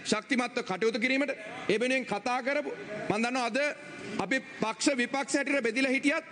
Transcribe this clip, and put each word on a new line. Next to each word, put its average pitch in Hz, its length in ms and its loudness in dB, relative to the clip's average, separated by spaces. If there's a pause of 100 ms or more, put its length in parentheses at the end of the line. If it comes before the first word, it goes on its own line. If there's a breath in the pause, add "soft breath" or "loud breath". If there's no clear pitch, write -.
ශක්තිමත්ව 240 600 0
කටයුතු 208 360 0
කිරීමට. 269 320 2 (380)
ඒ 214 100 4
වෙනුවෙන් 254 260 2
කතා 247 380 -2
කරපු 285 280 -2 (380)
මම 185 60 2
දන්නවා 240 300 0
අද 220 120 0 (600)
අපි 196 180 2 (220)
පක්ෂ 226 380 2
විපක්ෂ 254 380 0
හැටියට 277 280 2
බෙදිලා 254 280 2
හිටියත් 285 400 2